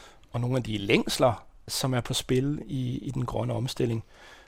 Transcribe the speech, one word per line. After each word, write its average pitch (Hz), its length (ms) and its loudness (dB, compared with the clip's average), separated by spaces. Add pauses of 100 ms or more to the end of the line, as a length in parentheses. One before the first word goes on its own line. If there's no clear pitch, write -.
(320)
og 123 80 -2
nogle 123 160 0
af 127 60 0
de 107 160 -2
længsler, 120 680 2 (240)
som - 260 0
er 123 60 2
på - 140 -2
spil 135 520 0
i, 131 320 -2
i - 120 -8
den 127 160 -2
grønne 120 280 -2
omstilling. 117 500 0 (440)